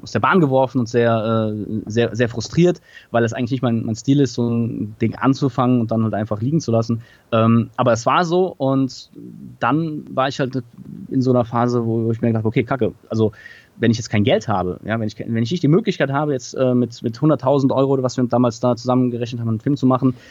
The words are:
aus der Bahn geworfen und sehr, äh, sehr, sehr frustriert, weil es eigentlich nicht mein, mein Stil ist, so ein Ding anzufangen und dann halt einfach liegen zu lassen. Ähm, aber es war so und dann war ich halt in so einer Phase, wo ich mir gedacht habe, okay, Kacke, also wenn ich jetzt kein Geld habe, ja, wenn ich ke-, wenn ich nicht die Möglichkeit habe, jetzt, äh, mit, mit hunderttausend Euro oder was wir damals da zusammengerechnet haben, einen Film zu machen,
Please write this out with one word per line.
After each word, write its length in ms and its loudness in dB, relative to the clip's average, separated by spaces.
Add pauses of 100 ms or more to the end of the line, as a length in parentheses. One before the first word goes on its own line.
aus 100 -14
der 80 -2
Bahn 200 4
geworfen 400 2
und 100 -2
sehr, 680 2
äh, 300 -6
sehr, 300 0
sehr 120 2
frustriert, 540 0 (300)
weil 120 2
es 100 -2
eigentlich 180 -4
nicht 100 -2
mein, 240 0
mein 100 -4
Stil 240 2
ist, 140 2
so 160 -2
ein 500 -4
Ding 160 0
anzufangen 640 0
und 120 -2
dann 120 0
halt 120 -2
einfach 260 -4
liegen 180 -2
zu 120 -4
lassen. 320 0 (280)
Ähm, 460 4
aber 160 4
es 140 -2
war 180 2
so 220 2 (100)
und 540 -2 (480)
dann 500 -2
war 180 -2
ich 120 -6
halt 240 -4 (460)
in 120 0
so 100 2
einer 140 4
Phase, 400 0
wo 260 0
ich 100 -4
mir 80 2
gedacht 100 0
habe, 80 -2
okay, 160 0
Kacke, 300 -2 (160)
also 220 2 (460)
wenn 140 2
ich 60 0
jetzt 120 -10
kein 140 0
Geld 240 2
habe, 380 -2
ja, 160 -2
wenn 60 -4
ich 100 -10
ke-, 100 -12
wenn 160 -2
ich 80 -4
nicht 100 -4
die 60 2
Möglichkeit 420 2
habe, 220 -2
jetzt, 220 -6
äh, 200 2
mit, 300 -2
mit 160 -4
hunderttausend 540 2
Euro 180 2
oder 120 0
was 120 -2
wir 80 0
damals 380 2
da 160 0
zusammengerechnet 640 -2
haben, 80 -4
einen 100 -2
Film 160 0
zu 100 -2
machen, 300 2 (160)